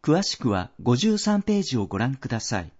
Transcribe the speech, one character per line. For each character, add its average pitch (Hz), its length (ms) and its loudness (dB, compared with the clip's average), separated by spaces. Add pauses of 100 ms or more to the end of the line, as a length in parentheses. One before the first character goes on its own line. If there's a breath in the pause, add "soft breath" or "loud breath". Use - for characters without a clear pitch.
詳 160 200 4
し - 160 -4
く 127 120 0
は 92 220 -2 (100)
五 120 140 4
十 208 220 2
三 208 240 0
ペ 202 180 0
ー 190 40 -2
ジ - 120 -4
を 101 120 0
ご 98 100 -6
覧 127 180 0
く - 140 -10
だ 113 100 -2
さ 101 220 -4
い。 78 180 -10